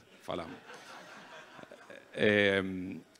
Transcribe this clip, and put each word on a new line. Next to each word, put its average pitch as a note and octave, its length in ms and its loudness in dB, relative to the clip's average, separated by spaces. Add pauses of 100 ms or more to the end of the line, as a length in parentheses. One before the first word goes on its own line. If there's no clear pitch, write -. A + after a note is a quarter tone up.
(220)
falamos. D#3 340 -8 (1600)
Eh, F#2+ 840 4 (200)